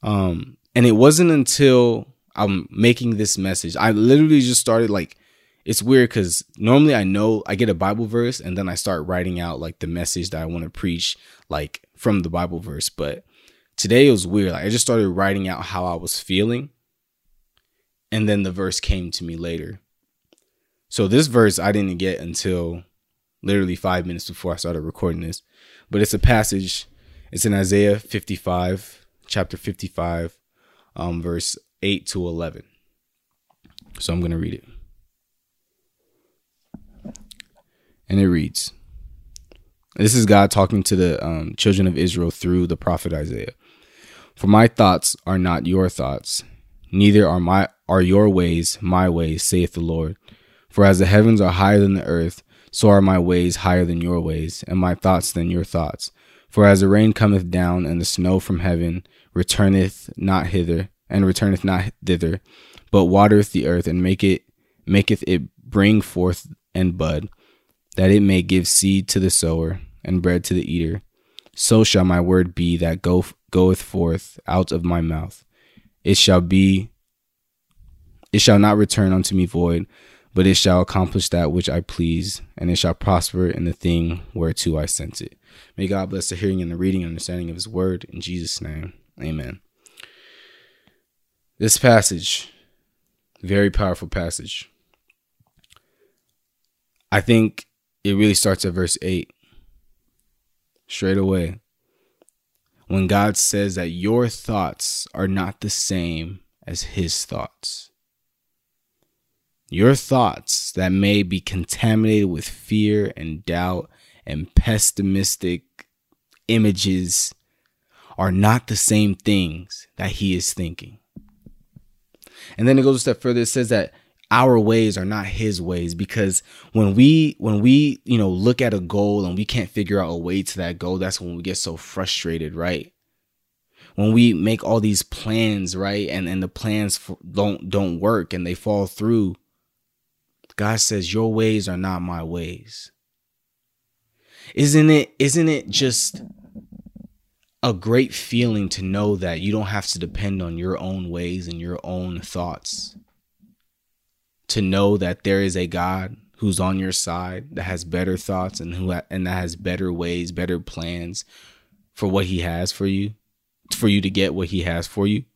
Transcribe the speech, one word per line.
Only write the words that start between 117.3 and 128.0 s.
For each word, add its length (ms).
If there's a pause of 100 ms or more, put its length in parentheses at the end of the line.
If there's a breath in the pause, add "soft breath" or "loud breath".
are 140
not 360
the 100
same 360
things 840
that 160
he 220
is 180
thinking. 460 (1600 loud breath)
And 80
then 140
it 40
goes 120
a 40
step 200
further. 220
It 60
says 200
that 260 (360 soft breath)
our 300
ways 380
are 80
not 200
his 360
ways, 340
because 480 (300 loud breath)
when 220
we, 440
when 220
we, 420